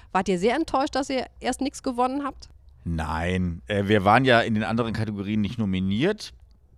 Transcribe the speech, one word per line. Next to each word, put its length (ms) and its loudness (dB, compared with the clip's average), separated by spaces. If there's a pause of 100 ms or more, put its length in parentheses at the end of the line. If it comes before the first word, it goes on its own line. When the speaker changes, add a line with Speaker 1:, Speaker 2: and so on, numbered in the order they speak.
(100)
Speaker 1:
Wart 180 0
ihr 120 0
sehr 160 2
enttäuscht, 400 -2
dass 120 -2
ihr 180 -4 (120)
erst 220 -6
nichts 240 -6
gewonnen 400 -2
habt? 240 -12 (340)
Speaker 2:
Nein, 880 -2
äh, 180 0
wir 180 4
waren 200 6
ja 160 6
in 140 0
den 100 0
anderen 280 -2
Kategorien 480 -4
nicht 180 -4
nominiert, 760 -2 (460)